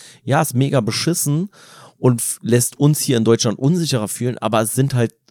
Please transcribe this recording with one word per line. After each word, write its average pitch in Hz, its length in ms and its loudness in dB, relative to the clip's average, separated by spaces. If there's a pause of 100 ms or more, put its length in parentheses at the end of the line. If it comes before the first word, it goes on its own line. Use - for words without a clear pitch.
(240)
ja, 135 180 0
ist 151 120 -4
mega 139 260 2
beschissen 147 720 -2 (480)
und 123 240 2
f-, - 200 -6
lässt 120 380 0
uns 147 220 2
hier 123 160 0
in 113 80 2
Deutschland 113 340 2
unsicherer 139 480 0
fühlen, 120 300 -6
aber 110 240 0
es 110 140 -4
sind 135 180 0
halt 120 200 0 (180)